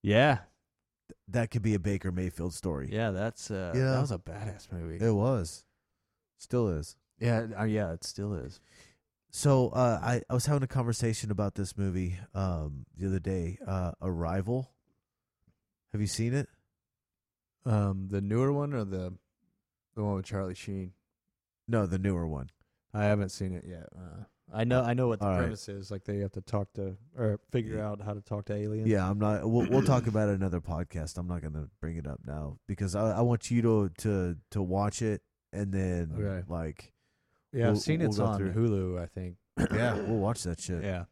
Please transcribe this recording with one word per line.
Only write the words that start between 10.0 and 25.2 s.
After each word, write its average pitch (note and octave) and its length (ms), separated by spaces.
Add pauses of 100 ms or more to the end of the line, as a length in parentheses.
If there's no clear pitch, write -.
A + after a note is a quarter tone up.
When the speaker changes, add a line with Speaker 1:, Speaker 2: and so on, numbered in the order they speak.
Speaker 2:
I, A#2+ 260
I - 60
was B2+ 120
having C#3+ 180
a - 20
conversation A#2 640
about G2+ 240
this G2 240
movie, F#2 380 (180)
um, D#2+ 500 (120)
the F#2 100
other F#2+ 140
day, F2+ 460
uh, F#2 260 (100)
Arrival. F#2 720 (1200)
Have G#2 80
you G#2 80
seen A#2 260
it? C#3+ 140 (1160)
Speaker 1:
Um, G2+ 460
the G2 100
newer A#2 320
one C#3+ 220
or A2+ 100
the, F#2 300 (800)
the G#2+ 80
one G#2 140
with F#2+ 80
Charlie F#2+ 300
Sheen? F#2+ 380 (760)
Speaker 2:
No, A2 180
the F2+ 120
newer F#2 280
one. D2 240 (420)
Speaker 1:
I G#2+ 120
haven't G#2 240
seen F#2 240
it F2+ 160
yet. E2+ 180 (100)
Uh, F2+ 280 (280)
I A2 120
know, B2+ 180
I A#2+ 120
know B2+ 120
what A2+ 140